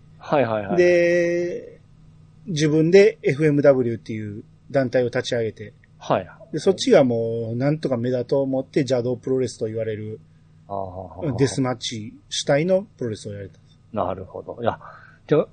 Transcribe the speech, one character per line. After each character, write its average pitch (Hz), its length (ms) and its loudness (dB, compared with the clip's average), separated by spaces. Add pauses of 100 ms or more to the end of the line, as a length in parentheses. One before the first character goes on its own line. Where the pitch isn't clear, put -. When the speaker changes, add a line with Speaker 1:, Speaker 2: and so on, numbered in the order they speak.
(180)
Speaker 1:
は - 220 0
い 127 40 4
は 113 160 0
い 101 60 -8
は 95 80 -2
い。 - 20 2
Speaker 2:
で、 175 1040 2 (640)
自 156 220 -2
分 160 220 4
で 196 320 8
エ 190 100 0
フ 139 140 0
エ 151 40 6
ム 143 120 2
ダ 143 100 8
ブ 127 100 2
リ 117 100 0
ュ - 20 -4
ー 104 40 -8
っ - 20 -14
て - 120 -12
い 107 260 -8
う 120 60 -16 (260)
団 131 200 0
体 127 120 2
を 123 40 0
立 120 160 -2
ち 120 140 -4
上 117 80 0
げ 107 80 -4
て。 104 200 -18 (260)
Speaker 1:
は 113 220 0
い。 90 80 -14 (240)
Speaker 2:
で、 160 60 -4
そ 190 140 2
っ - 20 2
ち - 160 -2
が 185 120 8
も 113 520 0
う - 20 -6
な 135 140 0
ん 156 80 -2
と 156 100 -6
か 127 80 -2
目 117 140 -2
立 123 160 -2
と 143 140 0
う - 20 0
思 135 180 -2
っ 135 40 -8
て 160 160 -2
邪 127 220 0
道 123 140 -2
プ 120 140 -10
ロ 131 80 0
レ 127 100 0
ス - 100 -12
と 117 80 -4
言 110 100 -8
わ 113 80 -4
れ 110 120 -4
る。 107 240 -10 (480)
Speaker 1:
あ 101 40 -10
ー、 - 20 -8
は 95 340 -8
は - 100 -18
は。 139 200 -4
Speaker 2:
デ 135 80 4
ス 135 160 -4
マ 127 100 -2
ッ 123 40 -6
チ 113 360 -10 (160)
主 - 160 -6
体 147 220 2
の 190 160 2 (160)
プ 131 60 -6
ロ 117 60 -4
レ 104 60 -6
ス - 120 -14
を 104 40 -10
や 101 80 -12
れ 98 80 -14
た。 - 100 -20 (340)
Speaker 1:
な 95 200 -4
る 95 120 -10
ほ 95 180 -14
ど。 - 180 -14
い 120 40 -6
や、 110 140 -2 (500)
で、 151 80 4 (160)